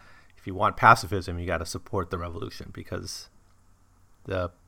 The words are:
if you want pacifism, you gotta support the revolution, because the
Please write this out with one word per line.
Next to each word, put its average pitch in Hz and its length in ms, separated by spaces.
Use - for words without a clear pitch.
if - 120
you 95 80
want 101 220
pacifism, 95 600
you 87 80
gotta 85 220
support 92 420
the 92 80
revolution, - 560
because - 560
the 92 240